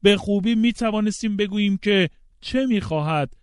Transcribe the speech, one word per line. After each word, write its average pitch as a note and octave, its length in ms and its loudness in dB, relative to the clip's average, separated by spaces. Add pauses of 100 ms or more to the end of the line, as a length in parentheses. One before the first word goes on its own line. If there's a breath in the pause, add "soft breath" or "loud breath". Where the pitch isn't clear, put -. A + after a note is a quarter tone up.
به G3+ 140 6
خوبی G3+ 380 0
می‌توانستیم A3 800 0
بگوییم G3+ 400 0
که F#3+ 340 2 (300)
چه C4 260 -2
می‌خواهد D#3 680 -2 (100)